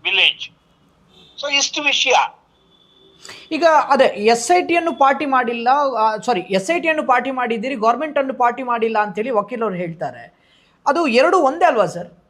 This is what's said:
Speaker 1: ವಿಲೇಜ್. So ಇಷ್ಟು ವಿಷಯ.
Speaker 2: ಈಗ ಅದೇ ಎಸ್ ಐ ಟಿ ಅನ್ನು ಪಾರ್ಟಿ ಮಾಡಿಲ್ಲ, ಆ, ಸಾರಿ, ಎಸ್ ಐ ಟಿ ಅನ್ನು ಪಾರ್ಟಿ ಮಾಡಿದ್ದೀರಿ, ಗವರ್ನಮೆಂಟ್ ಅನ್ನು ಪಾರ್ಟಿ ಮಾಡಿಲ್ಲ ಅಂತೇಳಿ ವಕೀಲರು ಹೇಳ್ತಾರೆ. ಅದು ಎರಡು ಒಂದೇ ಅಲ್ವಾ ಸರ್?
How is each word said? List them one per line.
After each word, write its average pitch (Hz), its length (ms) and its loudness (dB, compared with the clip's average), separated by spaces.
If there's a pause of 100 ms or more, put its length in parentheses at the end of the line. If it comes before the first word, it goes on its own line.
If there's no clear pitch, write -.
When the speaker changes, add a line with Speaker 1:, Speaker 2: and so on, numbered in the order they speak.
Speaker 1:
ವಿಲೇಜ್. 180 480 -2 (920)
So 285 120 -6
ಇಷ್ಟು 285 280 -4
ವಿಷಯ. 262 320 0 (1400)
Speaker 2:
ಈಗ 320 140 0 (240)
ಅದೇ 262 160 6
ಎಸ್ 233 520 2
ಐ 277 100 0
ಟಿ 339 100 2
ಅನ್ನು 330 180 -2
ಪಾರ್ಟಿ 277 300 2
ಮಾಡಿಲ್ಲ, 240 420 -2 (320)
ಆ, 214 180 2
ಸಾರಿ, 202 220 -2
ಎಸ್ 190 320 -2
ಐ 349 80 0
ಟಿ 330 80 -2
ಅನ್ನು 311 200 0
ಪಾರ್ಟಿ 254 240 0
ಮಾಡಿದ್ದೀರಿ, 247 440 -4
ಗವರ್ನಮೆಂಟ್ 240 440 -2
ಅನ್ನು 262 140 -4
ಪಾರ್ಟಿ 247 300 0
ಮಾಡಿಲ್ಲ 226 360 -2
ಅಂತೇಳಿ 208 300 -4
ವಕೀಲರು 220 440 -2
ಹೇಳ್ತಾರೆ. 156 720 -10 (440)
ಅದು 302 200 0
ಎರಡು 294 320 4
ಒಂದೇ 320 260 2
ಅಲ್ವಾ 233 200 2
ಸರ್? - 440 -12